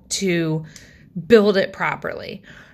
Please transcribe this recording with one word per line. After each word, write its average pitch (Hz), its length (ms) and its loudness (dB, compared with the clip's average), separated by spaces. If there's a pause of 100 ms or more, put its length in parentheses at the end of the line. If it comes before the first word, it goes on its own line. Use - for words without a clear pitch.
to 165 560 -2 (600)
build 208 300 6
it 196 160 0
properly. - 680 -8 (300)